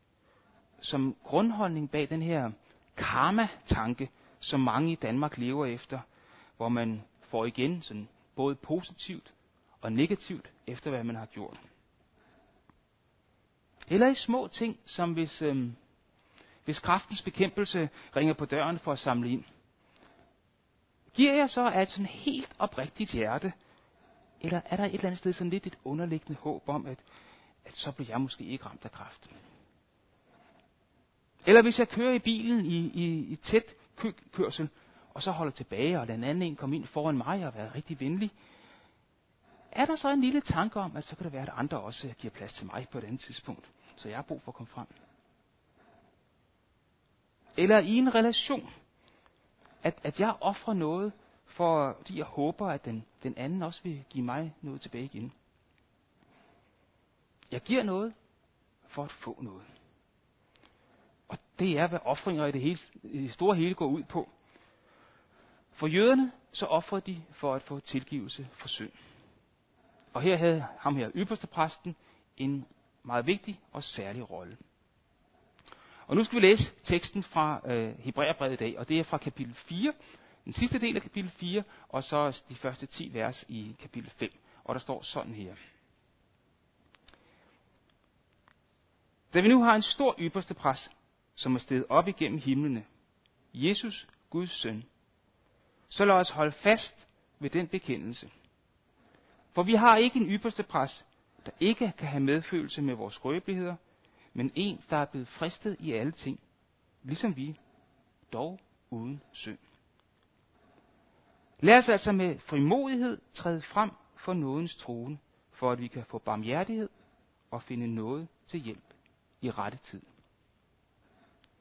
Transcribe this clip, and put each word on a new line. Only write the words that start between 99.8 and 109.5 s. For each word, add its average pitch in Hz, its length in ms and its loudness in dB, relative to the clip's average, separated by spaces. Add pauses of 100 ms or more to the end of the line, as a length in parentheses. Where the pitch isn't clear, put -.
ikke 240 240 4
en 185 100 2
ypperstepræst, 202 760 -2 (400)
der 98 140 -12
ikke 214 380 2
kan 151 100 -4
have 139 140 0
medfølelse 151 600 0
med 135 120 0
vores 104 200 -8
skrøbeligheder, 175 600 -4 (560)
men 127 220 -2
en, 190 260 -2 (100)
der 160 60 2
er 147 80 2
blevet 131 240 -8
fristet 180 520 -6
i 156 120 -4
alle 117 200 -2
ting, - 280 -8 (640)
ligesom 160 340 -4
vi, 147 220 -8 (720)
dog 160 280 -6 (300)
uden 123 320 -8 (100)
synd. - 260 -12 (2000)